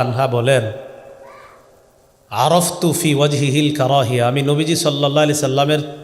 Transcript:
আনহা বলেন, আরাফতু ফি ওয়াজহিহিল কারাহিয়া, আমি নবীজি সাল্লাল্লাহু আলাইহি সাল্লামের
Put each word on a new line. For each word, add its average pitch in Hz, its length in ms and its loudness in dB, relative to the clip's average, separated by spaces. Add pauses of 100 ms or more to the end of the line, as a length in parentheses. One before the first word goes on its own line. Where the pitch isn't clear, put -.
আনহা 123 280 -2
বলেন, 123 360 0 (1700)
আরাফতু 165 640 0
ফি 160 180 0
ওয়াজহিহিল 143 640 2
কারাহিয়া, 127 520 0
আমি 131 160 0
নবীজি 147 340 0
সাল্লাল্লাহু 143 500 0
আলাইহি 147 140 0
সাল্লামের 143 400 0 (240)